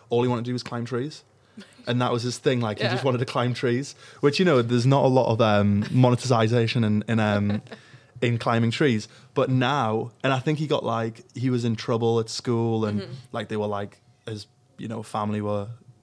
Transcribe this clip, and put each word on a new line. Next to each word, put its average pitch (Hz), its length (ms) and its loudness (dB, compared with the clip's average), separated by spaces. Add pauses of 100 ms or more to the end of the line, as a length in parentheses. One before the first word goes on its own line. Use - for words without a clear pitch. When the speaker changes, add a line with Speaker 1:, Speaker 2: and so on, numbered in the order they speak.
Speaker 1:
all 120 140 2
he 123 40 2
wanted 120 160 -2
to 120 60 -6
do 123 40 -4
was 123 100 -6
climb 120 200 -8
trees. 127 400 -8 (340)
Speaker 2:
<laughs> 208 60 -20 (240)
Speaker 1:
And 123 140 0
that 123 100 2
was 120 120 0
his 123 140 -4
thing, 131 240 0
like, 107 180 -2
he 107 40 -4
just 175 140 -2
Speaker 2:
Yeah. 196 60 -4
Speaker 1:
wanted 127 160 2
to 127 60 -2
climb 123 300 -2
trees, 131 400 -2 (240)
which, 143 200 2
you 190 60 4
know, 147 160 6
there's 117 240 0
not 135 180 6
a 135 40 4
lot 127 240 4
of, 113 100 2
um, 104 500 4
monetization 120 920 4
in, 107 240 0
in, 113 120 0
um, 104 420 0 (300)
Speaker 2:
<laughs> - 300 -14
Speaker 1:
in 120 160 0
climbing 117 320 0
trees. 117 380 0 (260)
But 131 160 0
now, 120 600 0 (120)
and 139 80 2
I 131 80 2
think 151 200 -2
he 156 80 -4
got, 143 160 -2
like, 113 400 -4 (100)
he 123 160 -2
was 123 160 0
in 117 100 0
trouble 117 440 0
at 113 100 -4
school 117 560 -2
and, 104 160 -2
Speaker 2:
Mm-hmm. 123 120 -12 (180)
Speaker 1:
like, 113 160 -8
they 110 100 -6
were, 104 100 -2
like, 101 320 -8 (280)
his, 107 180 -10 (320)
you - 100 -12
know, 110 140 -8
family 107 400 -4
were, 104 280 -4 (340)